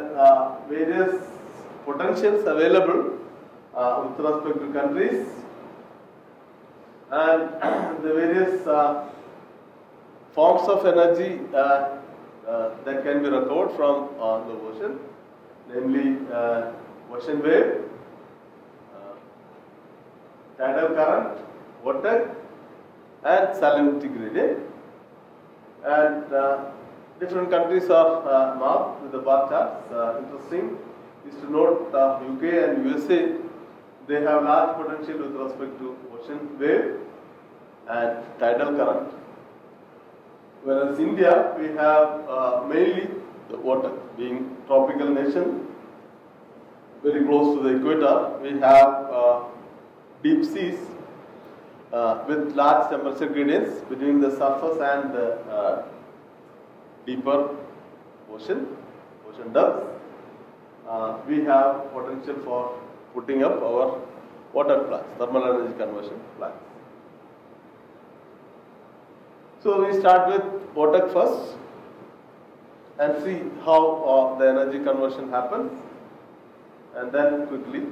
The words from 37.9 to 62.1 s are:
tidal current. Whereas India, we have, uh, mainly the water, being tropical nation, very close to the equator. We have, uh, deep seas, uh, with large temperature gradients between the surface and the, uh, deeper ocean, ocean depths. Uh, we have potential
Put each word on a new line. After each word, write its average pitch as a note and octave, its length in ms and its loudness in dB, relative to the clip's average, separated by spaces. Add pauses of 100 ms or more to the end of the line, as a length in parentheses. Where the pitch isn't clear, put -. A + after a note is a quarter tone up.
tidal C3 360 0
current. - 380 -2 (1500)
Whereas C#3 340 0
India, E3+ 600 4
we D#3 100 -4
have, D3+ 600 4
uh, B2+ 400 0
mainly F3 400 2 (420)
the A2 60 -12
water, C3 360 0 (240)
being B2 400 -6 (100)
tropical C#3 420 2
nation, C#3 580 0 (1400)
very D3 220 0
close D3 320 4
to C3 60 -2
the C3 140 2
equator. C#3+ 680 2
We C#3 180 -4
have, C3+ 500 8
uh, B2 300 4 (840)
deep - 220 2
seas, F#3+ 340 -4 (1120)
uh, A2+ 340 0
with D3 300 -2
large D3 340 4
temperature C#3 360 -4
gradients C#3+ 560 0
between C#3+ 380 0
the C#3 100 4
surface C#3 500 -2
and C#3 340 -2
the, A#2+ 240 -2 (120)
uh, G2+ 320 -2 (1200)
deeper C#3+ 500 -2 (720)
ocean, G3 460 -8 (560)
ocean A2+ 220 -14
depths. - 320 0 (1000)
Uh, A2+ 300 -6 (100)
we D3 180 -2
have C#3 500 4
potential C3 400 -8 (100)